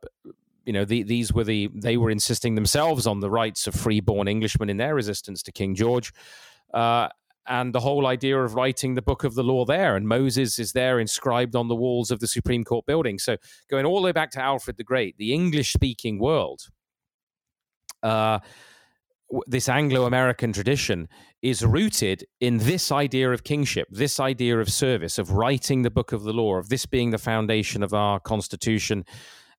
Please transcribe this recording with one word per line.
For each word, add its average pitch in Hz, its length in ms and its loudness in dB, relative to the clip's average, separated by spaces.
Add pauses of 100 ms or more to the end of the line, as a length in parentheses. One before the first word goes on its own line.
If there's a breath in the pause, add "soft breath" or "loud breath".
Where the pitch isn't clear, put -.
(640)
you 117 80 -4
know, 101 120 2
the, 113 180 0
these 113 300 0
were 117 120 2
the, 104 300 0
they 117 220 0
were 117 140 4
insisting 110 440 0
themselves 131 520 2
on 101 140 0
the 101 100 -2
rights 113 360 -2
of 104 80 -6
freeborn 104 540 2
Englishmen 107 400 0
in 101 80 -2
their 139 180 -2
resistance 104 480 -6
to - 80 -14
King 98 240 -2
George. 117 380 0 (600 loud breath)
Uh, 117 340 2 (400)
and 123 240 -2
the 123 80 0
whole 139 260 2
idea 131 320 0
of 120 160 0
writing 131 400 -2
the 123 80 -2
book 139 220 -2
of 123 100 0
the 127 80 0
law 123 220 2
there, 147 320 2
and 101 100 -2
Moses 123 540 2
is 110 120 -6
there 127 280 2
inscribed 120 560 0
on 120 120 0
the 117 60 2
walls 120 360 0
of 110 100 -2
the 117 80 -4
Supreme 120 340 -2
Court 117 240 -2
building. 139 320 0
So 113 200 -2 (300 loud breath)
going 135 180 0
all 190 140 2
the 185 40 0
way 180 80 2
back 156 200 0
to 135 80 -8
Alfred 131 360 -2
the 117 80 -10
Great, 123 320 0
the 107 160 -2
English-speaking 139 880 0
world, 117 480 0 (1400)
uh, 110 340 2 (880 loud breath)
w-, - 200 -4
this 127 200 -2
Anglo-American 127 840 2
tradition 101 560 -2 (320 loud breath)
is 113 240 -2
rooted 113 600 2 (140)
in 120 200 2
this 151 340 0
idea 131 400 0
of 117 100 -4
kingship, 147 480 -2
this 131 300 -2
idea 123 400 0
of 104 100 0
service, 113 480 0
of 92 140 -2
writing 127 500 2
the 117 80 2
book 113 220 -2
of 104 100 -4
the 107 100 -4
law, 110 220 0
of 92 140 -4
this 131 180 -2
being 120 240 0
the 110 80 0
foundation 110 640 0
of 98 100 -2
our 104 280 2
Constitution, 107 840 -2 (540 loud breath)